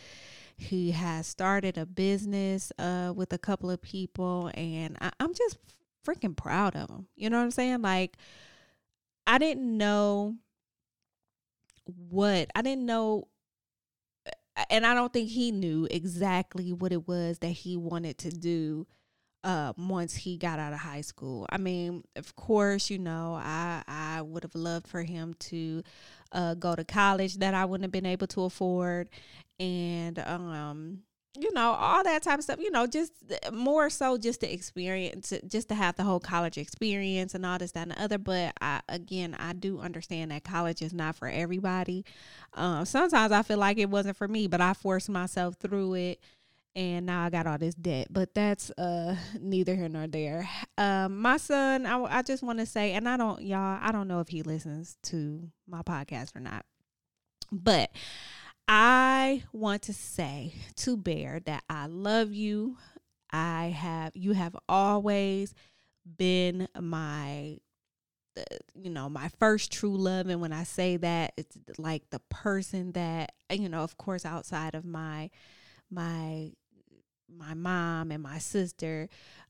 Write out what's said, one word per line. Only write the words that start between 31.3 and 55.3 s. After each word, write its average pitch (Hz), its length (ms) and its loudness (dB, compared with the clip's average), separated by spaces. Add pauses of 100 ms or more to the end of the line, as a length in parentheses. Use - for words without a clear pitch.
you 349 140 0
know, 233 200 4
all - 320 4
that 311 180 4
type 285 160 2
of 302 60 -4
stuff, - 140 -2
you 381 120 -2
know, 247 160 2
just 311 260 -2 (400)
more 285 380 4
so 262 280 2
just 226 220 -2
to - 120 -2
experience, 185 800 -4 (140)
just 214 220 -4
to 214 60 0
have 185 220 2
the - 60 -2
whole 190 180 4
college 170 380 0
experience 190 760 -2
and 185 120 -4
all 180 120 -2
this, 180 140 -6
that, 170 100 -4
and 170 100 -8
the - 100 -6
other. 208 160 0
But 185 420 0
I, 143 280 0
again, 175 500 -6
I 170 140 -6
do 180 260 -4
understand 165 520 -6
that 147 140 -8
college 170 380 -2
is 160 100 -4
not 160 240 -2
for - 120 -8
everybody. 185 760 -2 (500)
Um, 170 300 0
sometimes 269 480 6
I 208 100 8
feel 214 160 2
like 202 200 4
it 202 120 2
wasn't 196 260 0
for 202 100 -2
me, 214 220 0
but 175 120 4
I 185 140 6
forced 185 340 0
myself 180 480 -2
through 190 380 -2
it. 180 260 -2 (560)
And 180 300 -2
now 175 180 0
I 175 60 2
got 165 180 0
all 151 100 0
this 165 160 0
debt, 160 360 -2
but 185 240 0
that's, 208 380 2
uh, 175 440 -2 (240)
neither 185 340 2
here 175 140 0
nor 156 180 -4
there. 156 420 -2 (280)
Um, 196 440 2
my 247 160 6
son, 269 500 2
I, 247 320 0
I 254 40 2
just 262 220 -2
wanna 226 220 -2
say, 208 260 0
and 220 160 0
I 247 80 2
don't, 226 260 0
y'all, 190 400 0
I 220 80 2
don't 208 160 0
know 175 140 0
if 170 80 -2
he 160 140 -6
listens 160 640 -6
to 160 460 -4 (160)